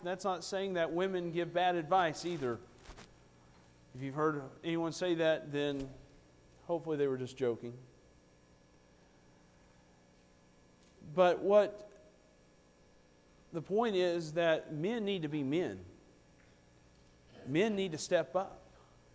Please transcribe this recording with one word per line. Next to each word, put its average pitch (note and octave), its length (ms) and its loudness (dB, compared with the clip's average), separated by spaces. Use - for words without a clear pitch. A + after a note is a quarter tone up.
That's F#3 200 -4
not F3+ 200 -2
saying G3 300 -4
that E3 180 0
women F3+ 400 -2
give E3+ 200 -2
bad F3+ 220 4
advice E3 500 2
either. C3+ 360 -2
If B2+ 60 -12
you've C3+ 120 -8
heard D3+ 280 0
anyone E3 300 -2
say F3+ 240 0
that, D#3+ 340 2
then C#3+ 380 -2
hopefully D#3+ 280 -2
they C#3+ 120 2
were C3 100 0
just B2+ 180 -8
joking. A#2+ 360 0
But F3+ 280 6
what G3+ 500 4
the D#3+ 100 -4
point G#3+ 340 0
is F3 380 2
that D#3+ 400 2
men G#3 300 -2
need G3 180 -2
to D3+ 60 -2
be D3+ 140 -2
men. C3+ 380 -2
Men G3 260 2
need F#3+ 180 0
to D3+ 60 -4
step E3+ 380 0
up F#3+ 240 -4